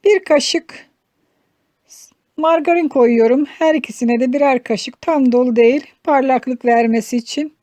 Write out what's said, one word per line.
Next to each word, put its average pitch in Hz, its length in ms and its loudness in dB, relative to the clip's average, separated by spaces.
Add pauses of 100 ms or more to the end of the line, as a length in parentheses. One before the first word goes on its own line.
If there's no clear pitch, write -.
Bir 392 200 2
kaşık - 640 -4 (1500)
margarin 330 500 0
koyuyorum. 240 580 2
Her 320 300 -2
ikisine 233 440 -4
de 254 140 -2
birer 277 300 0
kaşık, - 380 -8
tam 277 300 0
dolu 247 240 0
değil, 233 300 2 (180)
parlaklık 262 640 -2
vermesi 233 520 0
için. 294 460 -8